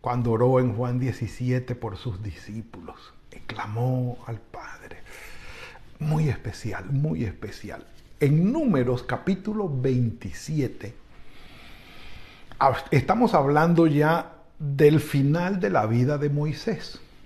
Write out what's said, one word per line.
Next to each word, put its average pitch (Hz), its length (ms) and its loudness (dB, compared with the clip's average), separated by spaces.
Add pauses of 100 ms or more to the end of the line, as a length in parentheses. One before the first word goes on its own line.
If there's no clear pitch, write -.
Cuando 120 320 0
oró 127 260 6
en 123 160 2
Juan 123 240 -2
diecisiete 123 760 -2
por 104 200 -8
sus 98 260 -8
discípulos, - 920 -12 (180)
y - 80 -18
clamó 123 840 -4
al 110 160 -10
Padre. - 560 -16 (1000)
Muy 156 280 2
especial, 98 640 -6
muy 143 320 0
especial. - 640 -10 (320)
En 156 320 4
Números 147 520 2
capítulo 196 640 -2
veintisiete, 127 1200 -2 (1700)
hab-, 135 320 2
estamos 190 420 4
hablando 160 540 6
ya 151 460 2 (260)
del 147 400 6
final 170 640 2
de 202 80 2
la 135 160 4
vida 123 320 2
de 147 120 0
Moisés 147 680 -4 (260)